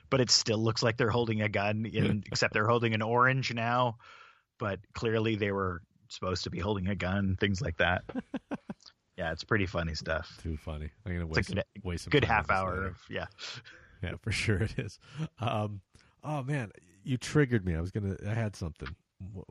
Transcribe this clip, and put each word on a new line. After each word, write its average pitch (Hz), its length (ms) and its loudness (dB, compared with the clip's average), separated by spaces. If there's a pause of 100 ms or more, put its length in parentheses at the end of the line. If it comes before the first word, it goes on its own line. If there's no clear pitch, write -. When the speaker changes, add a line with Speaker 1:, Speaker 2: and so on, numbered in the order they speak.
Speaker 1:
but 135 120 6
it 117 100 2
still - 280 4
looks 110 240 2
like 117 140 4
they're 117 140 4
holding 113 300 2
a 107 80 2
gun, 107 360 0
in, 104 380 0
Speaker 2:
<laughs> - 40 -18
Speaker 1:
except - 260 0
they're 107 140 2
holding 117 260 4
an 110 80 2
orange 123 520 4
now, 117 440 2 (600)
but 98 200 -2 (140)
clearly 113 440 2
they 101 160 2
were 92 280 -2 (280)
supposed 92 360 -2
to 92 60 -6
be 87 80 -4
holding 95 280 0
a 101 80 0
gun, 95 420 0
things 101 240 2
like - 160 -2
that. 90 320 2
Speaker 2:
<laughs> - 40 -10 (1040)
Speaker 1:
Yeah, 82 140 -4
it's 82 140 -8
pretty 104 200 2
funny 82 300 -2
stuff. 80 420 -4
Speaker 2:
Too 80 200 -6
funny. 76 340 -8 (140)
I'm 92 80 -4
gonna 87 160 -4
Speaker 1:
It's 78 80 -4
Speaker 2:
waste - 120 0
Speaker 1:
a 92 60 -6
good, 95 80 -2 (120)
Speaker 2:
some, 98 80 -16
waste 87 200 -6
some - 80 -12
Speaker 1:
good 147 80 4
Speaker 2:
time 120 80 2
Speaker 1:
half 107 220 2
Speaker 2:
on 101 60 2
this - 20 4
Speaker 1:
hour 95 80 0
Speaker 2:
later. 92 220 -4
Speaker 1:
of, 92 220 -12
yeah. 98 160 -6 (760)
Speaker 2:
Yeah, 85 180 -6
for 110 120 -4
sure 104 280 2
it - 160 -2
is. - 220 -8 (400)
Um, 107 420 -2 (420)
oh 151 200 -6
man, 131 280 -4 (320)
you 127 140 0
triggered 120 480 4
me. 87 100 2
I 80 60 0
was 90 100 -4
gonna, 98 260 -2 (100)
I 104 60 -2
had 110 240 -2
something. - 360 -8 (280)
W-, 95 300 -12